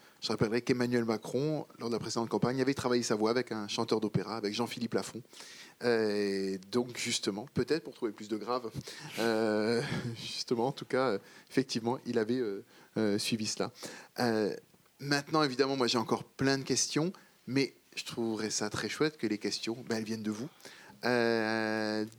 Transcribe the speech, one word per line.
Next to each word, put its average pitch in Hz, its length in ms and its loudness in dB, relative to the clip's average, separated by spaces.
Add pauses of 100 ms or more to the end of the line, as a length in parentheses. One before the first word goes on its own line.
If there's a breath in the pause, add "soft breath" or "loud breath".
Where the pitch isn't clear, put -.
(220 loud breath)
je - 80 -6
rappellerai 113 320 2
qu'Emmanuel 123 420 2
Macron, 131 640 0 (100)
lors 117 120 -6
de 123 40 0
la - 60 0
précédente 117 300 -2
campagne, 120 320 2
avait 135 120 4
travaillé 123 300 2
sa 117 120 2
voix 107 160 2
avec 123 200 0
un 107 160 -4
chanteur 113 320 2
d'opéra, 101 380 0
avec 104 160 -2
Jean-Philippe 117 400 -4
Lafont. 110 280 -4 (640 loud breath)
Euh, 104 760 2 (140)
donc 120 260 0
justement, 113 560 -2
peut-être 127 300 0
pour 131 100 -12
trouver 110 200 -2
plus 107 160 -12
de 107 80 -2
graves, 113 340 -2 (480 loud breath)
euh, 110 640 4 (180)
<laughs> 117 160 -6
justement, - 520 -2
en 139 40 2
tout - 140 -8
cas, 131 240 2
euh, 98 100 0 (300 loud breath)
effectivement, 123 560 0
il 120 120 0
avait, 117 220 2
euh, 107 240 -4 (320 loud breath)
euh, 107 220 4
suivi 110 280 0
cela. 101 280 -4 (460 loud breath)
Euh, 110 360 2 (440)
maintenant, 143 440 2
évidemment, 135 320 2
moi 127 120 2
j'ai 117 100 2
encore 113 260 0
plein 135 340 2
de 135 60 -4
questions, 147 480 0 (340 loud breath)
mais 131 280 0 (220)
je - 100 -10
trouverais 110 460 -2
ça 107 180 -2
très - 200 -4
chouette 151 280 0
que - 80 -4
les 107 140 0
questions, 117 500 -4
ben, 113 80 0
elles 110 60 -2
viennent 110 180 -4
de 107 80 -2
vous. 110 180 -4 (580 loud breath)
Euh, 110 1000 2 (140)